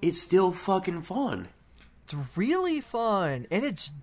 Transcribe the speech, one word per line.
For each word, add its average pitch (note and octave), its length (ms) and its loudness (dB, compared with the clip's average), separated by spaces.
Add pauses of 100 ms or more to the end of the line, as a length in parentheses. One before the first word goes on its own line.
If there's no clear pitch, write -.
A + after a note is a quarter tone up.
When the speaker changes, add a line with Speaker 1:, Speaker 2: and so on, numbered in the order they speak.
Speaker 1:
It's F3 200 2
still F3+ 320 4
fucking F#3+ 480 0
fun. E3 480 -4 (560)
Speaker 2:
It's - 100 -10 (220)
really D#4+ 420 2
fun, F#3+ 720 0
and G#3 140 0
it's F3+ 260 -6 (120)